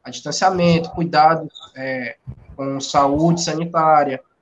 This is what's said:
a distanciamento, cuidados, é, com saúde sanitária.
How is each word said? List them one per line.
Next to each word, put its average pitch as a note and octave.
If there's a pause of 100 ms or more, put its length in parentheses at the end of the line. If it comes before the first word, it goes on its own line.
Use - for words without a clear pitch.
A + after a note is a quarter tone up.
a B2+
distanciamento, E3+
cuidados, D#3 (260)
é, C3 (400)
com C#3
saúde D3
sanitária. D#3 (200)